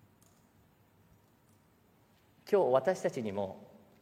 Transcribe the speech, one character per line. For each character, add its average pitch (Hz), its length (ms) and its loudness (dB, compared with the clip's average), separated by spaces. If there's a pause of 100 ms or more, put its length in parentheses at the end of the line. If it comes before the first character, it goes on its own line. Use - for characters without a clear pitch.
(2500)
今 202 160 4
日 123 80 4
私 180 280 2
た 175 100 -2
ち 131 100 -8
に 107 100 -6
も 95 360 -8 (340)